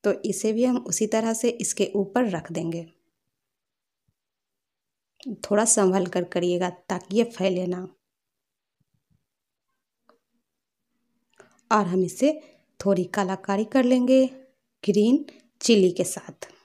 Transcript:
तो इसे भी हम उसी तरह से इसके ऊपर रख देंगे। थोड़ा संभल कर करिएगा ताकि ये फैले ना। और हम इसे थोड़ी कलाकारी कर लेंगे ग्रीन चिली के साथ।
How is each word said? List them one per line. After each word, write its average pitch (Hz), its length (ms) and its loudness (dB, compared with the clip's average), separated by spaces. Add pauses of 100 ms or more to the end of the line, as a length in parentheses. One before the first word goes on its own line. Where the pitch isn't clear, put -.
तो 202 80 2 (120)
इसे 214 280 -2
भी 233 120 2
हम 254 140 2
उसी 220 280 -2
तरह 220 260 0
से 226 160 -2 (120)
इसके 202 360 -2
ऊपर 202 320 0
रख 165 240 -6
देंगे। 165 320 -6 (2500)
थोड़ा 208 220 0
संभल 190 400 2
कर 175 200 -4
करिएगा 175 420 -2 (200)
ताकि 185 280 -6
ये 233 120 4
फैले 185 380 -2
ना। 180 200 -6 (3750)
और 214 160 2
हम 185 180 0
इसे 262 280 2 (480)
थोड़ी 196 240 2 (100)
कलाकारी 196 520 -2
कर 262 180 2
लेंगे 254 400 6 (600)
ग्रीन 226 400 4 (360)
चिली 202 320 6
के 175 140 -2
साथ। - 460 -12 (120)